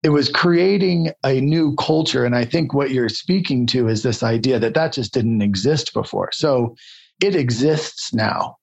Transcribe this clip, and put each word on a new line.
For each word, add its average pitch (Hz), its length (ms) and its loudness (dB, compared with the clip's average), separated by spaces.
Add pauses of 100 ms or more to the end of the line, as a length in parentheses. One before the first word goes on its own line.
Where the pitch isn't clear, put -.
it 160 60 2
was 143 200 2
creating 175 800 2 (160)
a 135 160 2
new 151 360 0
culture. 156 460 0
And 120 120 0
I 120 100 0
think 139 300 -2
what 139 160 0
you're 120 180 0
speaking 147 580 -2
to 123 200 2
is 110 160 0
this 120 180 0
idea 113 380 2
that 110 160 0
that 160 180 0
just 117 200 -6
didn't 113 280 2
exist 101 520 0
before. 101 380 -4
So 127 440 0 (460)
it 190 140 2
exists 143 800 -2
now. 110 500 -2